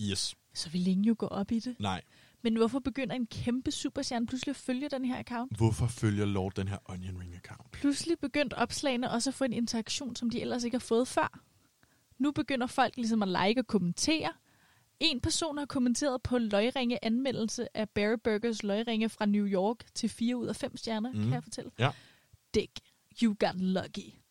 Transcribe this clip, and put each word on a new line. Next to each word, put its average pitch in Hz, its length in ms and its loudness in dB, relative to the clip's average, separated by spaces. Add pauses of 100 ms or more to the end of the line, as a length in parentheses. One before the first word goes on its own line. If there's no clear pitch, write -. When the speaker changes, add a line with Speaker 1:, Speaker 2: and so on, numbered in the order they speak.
Speaker 1:
Yes. 190 340 -2 (180)
Speaker 2:
så - 160 -8
ville 180 220 2
ingen 190 140 4
jo 226 120 6
gå 208 100 -2
op 202 240 -2
i 226 80 2
det. 240 200 -6
Speaker 1:
Nej. 202 220 0 (440)
Speaker 2:
Men 226 120 4
hvorfor 226 220 4
begynder 254 360 -2
en 247 120 -2
kæmpe 254 440 -2
superstjerne 262 560 -2
pludselig 262 220 -4
at 269 60 -2
følge 269 340 -4
den 262 160 -2
her 254 140 0
account? 240 380 -6
Speaker 1:
Hvorfor 117 300 4
følger 104 380 0
Lord 98 300 0
den 95 120 -2
her 98 180 -4
onion 92 360 -8
ring 90 140 -12
account? - 360 -18
Speaker 2:
Pludselig 285 480 0
begyndte 285 340 -2
opslagene 247 580 -2
også 233 180 0
at 254 40 0
få - 100 -4
en 247 100 2
interaktion, 233 640 -2
som 240 140 -2
de 233 120 -2
ellers 240 220 -2
ikke 240 120 -2
har 240 40 0
fået 233 280 2
før. - 320 0 (800)
Nu 285 120 2
begynder 262 360 0
folk 247 300 2
ligesom 226 260 2
at 190 40 0 (200)
like 233 140 4
og 226 60 -2
kommentere. 214 640 2 (680)
En 302 200 2
person 320 380 -2
har 285 80 -2
kommenteret 247 580 0
på 247 140 0
løgringe 233 680 2
anmeldelse 226 720 0
af 214 120 -2
Barry 214 340 2
Burgers 220 400 0
løgringe 220 460 0
fra - 160 -2
New 208 220 4
York 196 300 2 (180)
til 220 140 0
fire 240 280 0
ud 226 100 -2
af 240 80 -2
fem - 220 -6
stjerner, 226 360 -4
Speaker 1:
Mhm. 214 100 0
Speaker 2:
kan 120 100 2
jeg 156 100 -2
fortælle. - 360 -12
Speaker 1:
Ja. 127 100 4 (640)
Speaker 2:
"Dick, - 180 2 (520)
you 214 160 4
got 190 220 2
lucky. 185 520 -2 (180)